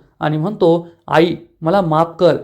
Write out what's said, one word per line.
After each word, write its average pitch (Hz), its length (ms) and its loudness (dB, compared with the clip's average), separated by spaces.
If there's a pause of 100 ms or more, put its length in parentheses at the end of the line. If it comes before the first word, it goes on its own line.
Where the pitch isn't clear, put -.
(200)
आणि 151 160 -2
म्हणतो, 170 520 0 (200)
"आई, 165 280 2 (240)
मला 175 200 0
माफ 165 280 0 (120)
कर. 170 240 2